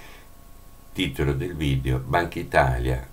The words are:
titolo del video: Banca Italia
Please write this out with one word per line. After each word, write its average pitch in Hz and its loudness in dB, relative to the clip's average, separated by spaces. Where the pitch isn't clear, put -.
titolo 71 0
del 85 -2
video: 67 2
Banca 80 0
Italia 64 2